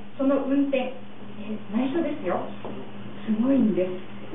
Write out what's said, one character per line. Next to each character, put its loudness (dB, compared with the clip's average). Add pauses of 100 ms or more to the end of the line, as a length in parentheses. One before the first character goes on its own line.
(180)
そ 0
の 4
運 4
転、 4
え -2 (580)
ー、 -4
内 0
緒 2
で -2
す -2
よ。 2 (880)
す 2
ご 4
い 6
ん 6
で 4
す。 -2 (440)